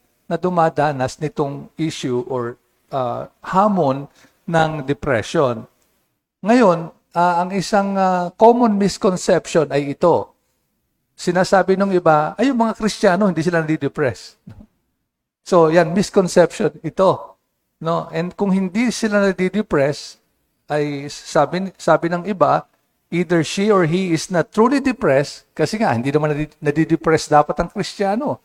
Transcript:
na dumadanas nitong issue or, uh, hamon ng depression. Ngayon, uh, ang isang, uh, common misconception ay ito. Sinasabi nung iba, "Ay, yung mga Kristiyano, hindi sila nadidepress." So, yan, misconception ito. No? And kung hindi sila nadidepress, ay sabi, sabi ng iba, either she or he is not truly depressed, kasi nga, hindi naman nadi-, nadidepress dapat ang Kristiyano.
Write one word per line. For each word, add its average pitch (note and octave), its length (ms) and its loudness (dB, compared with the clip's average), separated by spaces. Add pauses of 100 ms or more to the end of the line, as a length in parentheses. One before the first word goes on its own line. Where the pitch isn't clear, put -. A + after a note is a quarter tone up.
(240)
na E3+ 160 -6
dumadanas D#3 800 -2
nitong C#3+ 560 -8
issue C#3+ 560 -4
or, B2 240 -6 (400)
uh, B2 320 -6 (160)
hamon F3 640 0 (400)
ng D#3 400 -2
depression. B2+ 800 -2 (720)
Ngayon, F#3 560 2 (160)
uh, F3 320 0
ang F3+ 80 -6
isang, G3 480 -2
uh, F3+ 400 0
common A#3 400 4
misconception F3+ 880 0
ay C#3+ 320 -4
ito. C3+ 320 2 (800)
Sinasabi F#3 640 2
nung G3 160 0
iba, D#3+ 480 2
"Ay, C4 160 2
yung A3+ 80 0
mga A3+ 160 -2
Kristiyano, G3+ 480 2
hindi D#3+ 160 0
sila E3+ 160 0
nadidepress." D#3 800 -4 (1040)
So, E3+ 240 4
yan, D#3+ 240 4
misconception F3+ 960 0
ito. E3+ 480 0 (480)
No? E3 320 -4
And E3+ 160 -4
kung G3 240 0
hindi G3 400 -2
sila G#3 240 0
nadidepress, F#3 1040 -2 (480)
ay D3 400 -4
sabi, F3 640 -2
sabi E3 320 0
ng F3 240 -4
iba, D3 320 0 (500)
either E3 320 0
she G3 240 -2
or F#3+ 160 4
he F3 260 -2
is D#3+ 220 -4
not E3 160 -2
truly B3 320 2
depressed, D#3+ 720 -2
kasi C#3+ 260 -2
nga, G3 140 0
hindi A#2+ 160 -2
naman D3+ 240 0
nadi-, D3+ 260 -6
nadidepress D#3 680 0
dapat D3+ 320 2
ang E3+ 80 -6
Kristiyano. G#3 760 -4